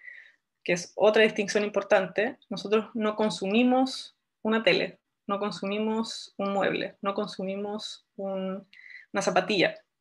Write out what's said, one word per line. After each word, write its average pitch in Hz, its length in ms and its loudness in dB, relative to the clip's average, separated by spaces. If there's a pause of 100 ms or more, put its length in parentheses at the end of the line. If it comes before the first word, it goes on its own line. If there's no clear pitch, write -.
(640)
que - 100 0
es 175 240 -4
otra 214 260 6
distinción 214 420 2
importante, 196 720 0 (120)
nosotros 208 420 0
no 214 220 -2
consumimos 226 1000 2 (260)
una 220 220 0
tele, - 340 2 (280)
no 202 120 -2
consumimos 214 1000 -4
un 196 160 -2
mueble, 185 480 -2
no 196 140 -2
consumimos 202 880 -6 (120)
un, 190 520 -6 (440)
una 202 100 -2
zapatilla. 185 540 2 (240)